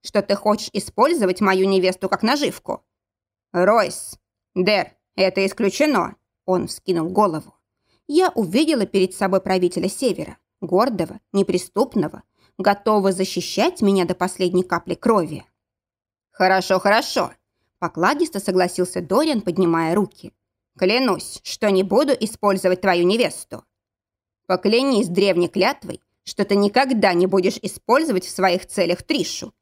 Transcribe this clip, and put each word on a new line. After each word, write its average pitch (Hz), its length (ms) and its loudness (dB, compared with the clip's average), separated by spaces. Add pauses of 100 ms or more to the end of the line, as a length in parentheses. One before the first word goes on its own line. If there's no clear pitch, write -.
что - 180 -2
ты 202 140 0
хочешь 208 400 -2
использовать 214 680 0
мою 190 260 2
невесту 185 440 0
как - 120 -2
наживку?» 202 640 -2 (680)
«Ройс! 190 640 0 (360)
Дэр, 185 380 0 (240)
это 190 300 0
исключено!» 220 720 0 (280)
Он 180 220 -2
вскинул 165 420 -4
голову. 185 460 -2 (520)
Я 349 280 2
увидела 240 500 0
перед 190 300 0
собой 190 260 0
правителя 180 480 -2
Севера, 185 480 -4 (240)
гордого, 185 600 -2 (120)
неприступного, 190 920 -2 (360)
готового 202 540 2
защищать 190 680 -2
меня 196 240 2
до 170 100 -4
последней 185 500 -2
капли 175 300 -4
крови. 170 520 -2 (840)
«Хорошо, 185 500 2
хорошо!» 214 520 0 (460)
покладисто 214 640 -2
согласился 185 600 -2
Дориан, 240 400 0
поднимая 165 540 0
руки. - 400 -4 (440)
«Клянусь, 208 640 -2
что - 260 -2
не 190 120 2
буду 220 300 2
использовать 190 680 -2
твою 175 240 2
невесту». 196 580 -2 (800)
«Поклянись 214 640 0
древней 175 400 2
клятвой, - 540 -4 (220)
что - 200 -4
ты 202 100 0
никогда 208 580 2
не 175 140 2
будешь 190 340 0
использовать 247 640 0
в - 60 -14
своих 185 360 0
целях 175 360 -2
Тришу - 600 -4